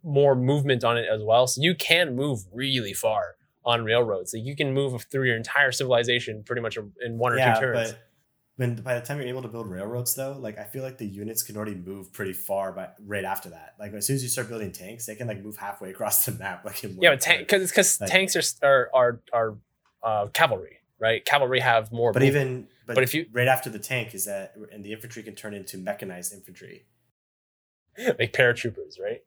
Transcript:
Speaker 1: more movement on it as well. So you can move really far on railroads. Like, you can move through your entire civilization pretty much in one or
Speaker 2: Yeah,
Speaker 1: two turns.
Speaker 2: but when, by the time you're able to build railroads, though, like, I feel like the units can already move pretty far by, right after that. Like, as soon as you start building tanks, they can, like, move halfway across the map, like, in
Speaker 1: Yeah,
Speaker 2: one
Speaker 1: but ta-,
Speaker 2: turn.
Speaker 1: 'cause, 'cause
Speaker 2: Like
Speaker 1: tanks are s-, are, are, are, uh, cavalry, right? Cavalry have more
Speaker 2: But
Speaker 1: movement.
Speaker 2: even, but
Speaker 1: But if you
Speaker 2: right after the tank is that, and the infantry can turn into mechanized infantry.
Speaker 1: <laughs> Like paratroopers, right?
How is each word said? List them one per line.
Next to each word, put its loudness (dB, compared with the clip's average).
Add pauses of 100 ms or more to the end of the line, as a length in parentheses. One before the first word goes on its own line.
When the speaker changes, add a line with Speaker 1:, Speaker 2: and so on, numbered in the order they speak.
Speaker 1:
more 6
movement 2
on 4
it 0
as 0
well. 6
So -2
you 4
can 2
move 0 (120)
really -2
far -2 (280)
on 2
railroads. 2
Like, -8
you -8
can 0
move -2
through 2
your 2
entire 2
civilization 0
pretty -4
much -4 (300)
in -8
one 2
or 2
Speaker 2:
Yeah, 6
Speaker 1:
two 4
turns. 0
Speaker 2:
but -16 (560)
when, -2
by -4
the -6
time -6
you're -6
able -6
to -10
build -10
railroads, -4
though, -6
like, -10
I -14
feel -10
like -12
the -8
units -6
can -12
already -6
move -14
pretty -8
far -4
by, -12 (160)
right -4
after -6
that. -20
Like, -12
as -6
soon 0
as -2
you -8
start -4
building -6
tanks, -14
they -10
can, -8
like, -8
move -14
halfway -12
across 0
the -2
map, -8
like, -10
in -10
Speaker 1:
Yeah, 8
Speaker 2:
one 4
Speaker 1:
but -4
ta-, 4
Speaker 2:
turn. -8
Speaker 1:
'cause, 2
'cause 4
Speaker 2:
Like -2
Speaker 1:
tanks 2
are 4
s-, -2
are, 6
are, 4 (100)
are, 0 (440)
uh, 0
cavalry, 0 (200)
right? 2
Cavalry 2
have 4
more 2
Speaker 2:
But 4
Speaker 1:
movement. 4
Speaker 2:
even, -8 (200)
but -4
Speaker 1:
But 6
if 0
you -2
Speaker 2:
right 2
after 2
the -10
tank -6
is -4
that, -8 (160)
and -16
the -10
infantry -12
can -14
turn -12
into -12
mechanized -8
infantry. -20
Speaker 1:
<laughs> -20 (1040)
Like 0
paratroopers, 0
right? -8